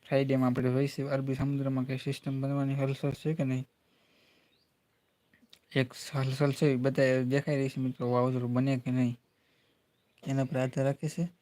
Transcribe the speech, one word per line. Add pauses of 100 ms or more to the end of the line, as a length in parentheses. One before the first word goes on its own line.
ફ્રાઈડેમાં
આપણે
હોય
છે, (140)
અરબી
સમુદ્રમાં
કઈ
સિસ્ટમ
બનવાની
હલચલ
છે
કે
નહીં. (2250)
એક (260)
હલચલ
છે,
એ
બધા (100)
દેખાઈ
રહી
છે
મિત્રો,
વાવાઝોડું
બને
કે
નહીં (1080)
એના
પર
આધાર
રાખે
છે. (180)